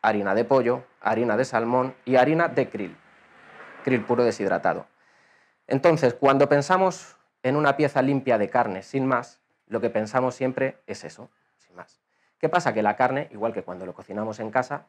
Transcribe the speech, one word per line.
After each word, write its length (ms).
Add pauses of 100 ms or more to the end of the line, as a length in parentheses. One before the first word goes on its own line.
harina 320
de 120
pollo, 400 (160)
harina 340
de 80
salmón 500 (120)
y 100
harina 320
de 220
krill, 280 (840)
krill 220
puro 180
deshidratado. 640 (840)
Entonces, 460
cuando 340
pensamos 720 (260)
en 120
una 200
pieza 280
limpia 340
de 100
carne, 360
sin 240
más, 340 (240)
lo 160
que 80
pensamos 460
siempre 500
es 180
eso, 280 (260)
sin 180
más. 240 (380)
¿Qué 100
pasa? 260
Que 100
la 120
carne, 360
igual 200
que 120
cuando 240
lo 80
cocinamos 440
en 120
casa 380